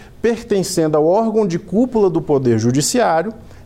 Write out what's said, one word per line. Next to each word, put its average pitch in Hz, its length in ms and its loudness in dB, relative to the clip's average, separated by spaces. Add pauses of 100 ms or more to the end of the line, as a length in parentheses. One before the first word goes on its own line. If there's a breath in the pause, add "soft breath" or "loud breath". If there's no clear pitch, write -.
(220 loud breath)
pertencendo 190 760 -2
ao 151 100 2
órgão 214 400 2
de 170 100 -4
cúpula 220 540 0
do 160 100 -2
Poder 131 380 2
Judiciário, 165 760 0 (320 loud breath)